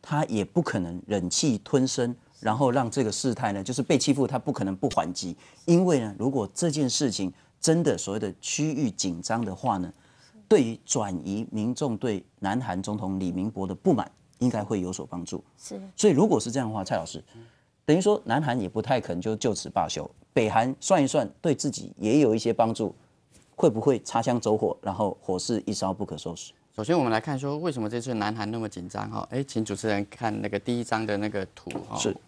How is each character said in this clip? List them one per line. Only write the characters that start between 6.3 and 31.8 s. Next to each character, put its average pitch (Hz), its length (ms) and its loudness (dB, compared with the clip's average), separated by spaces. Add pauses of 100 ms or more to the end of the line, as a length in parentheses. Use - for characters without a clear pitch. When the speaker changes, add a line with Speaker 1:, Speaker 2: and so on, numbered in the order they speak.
Speaker 1:
果 117 240 -2
这 170 160 0
件 143 180 0
事 123 220 0
情 92 220 -4 (280)
真 165 220 4
的 135 140 2
所 98 180 -6
谓 110 60 -2
的 101 200 -2
区 156 320 -2
域 131 180 0
紧 87 320 -4
张 113 200 -2
的 98 120 -4
话 107 240 -2
呢， 87 120 -4 (560)
对 185 160 6
于 113 220 -2
转 101 300 -2 (120)
移 101 240 -2
民 110 240 -2
众 120 220 -2
对 101 260 -2 (180)
南 104 200 0
韩 95 220 -4
总 107 160 -4
统 95 200 -4
李 92 140 -2
明 95 180 -2
博 95 160 -4
的 90 80 -4
不 175 200 4
满， - 160 -2 (280)
应 123 120 2
该 110 120 -2
会 101 200 0
有 90 100 -4
所 78 160 -8
帮 87 160 -8
助。 - 180 -10 (140)
Speaker 2:
是。 - 240 -14 (160)
Speaker 1:
所 208 140 6
以 - 20 6
如 165 160 6
果 160 100 4
是 113 120 -2
这 131 100 -2
样 113 80 -2
的 107 60 -4
话， 101 100 -2
蔡 113 120 -2
老 85 100 -2
师， - 180 -12 (600)
等 151 100 6
于 185 40 4
说 202 260 4
南 127 160 2
韩 127 180 0
也 95 80 -2
不 110 140 -2
太 120 180 2
可 - 140 -6
能 87 80 -4
就 110 120 0
就 110 200 0
此 - 160 -10
罢 87 180 0
休。 78 200 -6 (260)
北 113 160 4
韩 117 280 2
算 175 240 4
一 135 40 4
算， 127 220 2 (120)
对 160 140 2
自 - 160 -2
己 - 280 -10
也 110 220 4
有 113 140 6
一 113 40 2
些 113 140 0
帮 113 200 2
助， 110 220 -2 (640)
会 156 140 6
不 110 100 -2
会 123 200 4
擦 - 220 -2
枪 123 160 2
走 107 180 2
火， 107 260 0
然 98 120 -4
后 98 260 -2
火 92 180 -4
势 110 280 -2
一 107 60 -2
烧 95 200 -2
不 101 120 -4
可 78 120 -10
收 85 200 -10
拾？ - 160 -16 (240)
Speaker 3:
首 107 80 -6
先 165 120 2
我 160 60 4
们 120 80 2
来 110 100 4
看 143 160 -4
说 139 220 -4
为 165 140 -2
什 127 100 -4
么 107 80 -2
这 120 100 -4
次 123 140 -6
南 104 180 0
韩 110 200 -4
那 117 80 -4
么 110 80 -4
紧 90 200 -10
张 104 220 -8
哈？ 107 220 -6
哎， 131 100 -2
请 120 220 -4
主 101 100 -4
持 110 140 -4
人 101 200 0
看 107 320 -4
那 107 80 -4
个 104 80 -4
第 120 220 -2
一 120 60 -4
章 110 200 -2
的 104 120 -2
那 104 120 -2
个 104 240 -4
图 - 160 -16 (200)